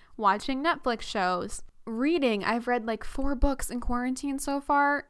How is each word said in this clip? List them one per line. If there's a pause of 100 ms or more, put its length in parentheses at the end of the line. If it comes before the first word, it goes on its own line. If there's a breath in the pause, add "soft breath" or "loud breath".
(180 loud breath)
watching
Netflix
shows, (220)
reading.
I've
read,
like,
four
books
in
quarantine
so
far.